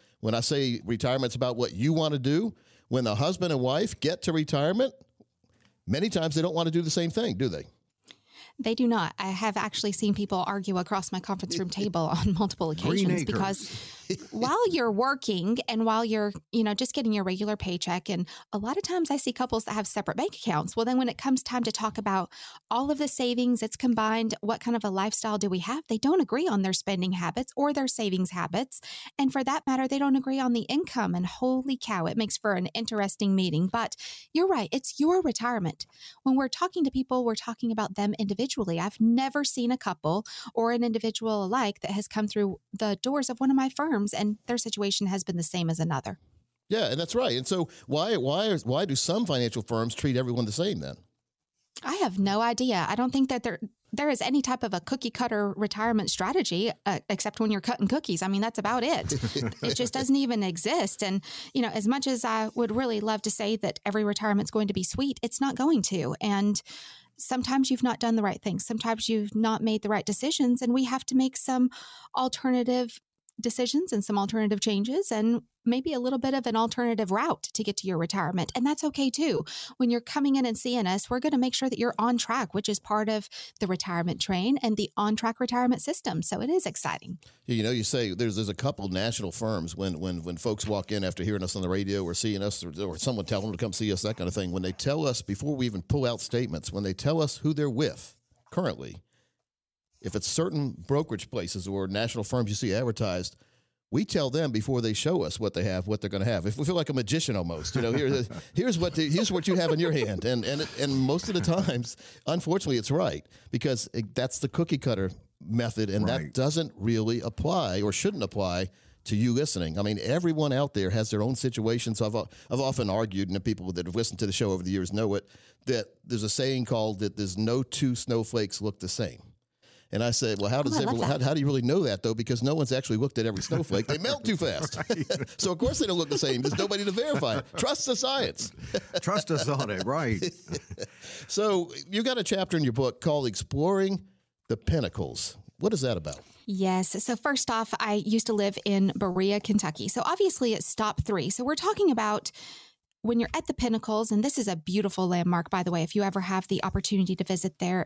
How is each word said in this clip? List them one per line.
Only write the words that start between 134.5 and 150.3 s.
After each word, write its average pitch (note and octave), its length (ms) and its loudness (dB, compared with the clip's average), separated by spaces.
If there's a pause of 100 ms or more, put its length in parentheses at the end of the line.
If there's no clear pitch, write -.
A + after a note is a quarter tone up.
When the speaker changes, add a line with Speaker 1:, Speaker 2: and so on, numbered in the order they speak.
Speaker 3:
<laughs> - 40 -12
Right. F3 180 -2 (160)
Speaker 1:
<laughs> - 140 -12
So, F#3 160 0
of E3 60 -4
course, B3 220 2
they B3+ 60 0
don't F3+ 120 0
look D#3 100 0
the C#3+ 80 0
same. B2+ 240 0
There's C#3 160 -2
nobody G3+ 280 -2
to G3+ 80 -2
verify G3+ 460 0
it. - 60 -6 (120)
Trust C4 300 -2
the B3+ 100 0
science. - 560 -2 (240)
<laughs> - 260 -4
Speaker 3:
Trust D#3 280 -2
us D3 200 0
on C3+ 180 -2
it, F#2+ 160 -2
right. C3 380 0 (560)
Speaker 1:
<laughs> - 500 -14
So G3 440 0 (180)
you G#3 120 0
got B3 160 0
a F#3+ 60 -2
chapter F#3+ 320 0
in D#3 80 2
your B2 80 2
book B2+ 280 -2
called D3 260 2
Exploring F#3+ 760 0 (460)
the A2+ 80 -2
Pinnacles. F#2 800 -2 (220)
What G#3+ 140 0
is D3 100 0
that A#2+ 140 2
about? D2+ 240 -8 (260)
Speaker 2:
Yes. F#3+ 580 0
So B3 120 0
first C#4 340 0
off, A3+ 280 0
I G#3+ 160 0
used G#3 320 2
to A3+ 60 0
live G3+ 320 0
in G3 320 4
Berea, G3 440 2
Kentucky. G3 480 0
So - 160 0
obviously E4 500 2